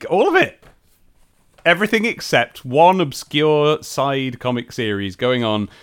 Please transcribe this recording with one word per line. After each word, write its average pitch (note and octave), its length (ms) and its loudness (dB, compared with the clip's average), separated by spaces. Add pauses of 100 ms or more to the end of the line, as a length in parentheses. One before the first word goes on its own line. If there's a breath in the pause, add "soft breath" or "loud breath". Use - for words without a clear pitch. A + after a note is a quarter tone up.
all G#3 180 2
of E4+ 80 2
it. - 280 0 (1000)
Everything G3+ 400 2
except - 580 -2
one E3 380 4
obscure D3+ 840 0
side C3+ 560 -4
comic B2 320 -4
series G2+ 460 -4
going B2 260 0
on, G#2+ 240 -2 (160 soft breath)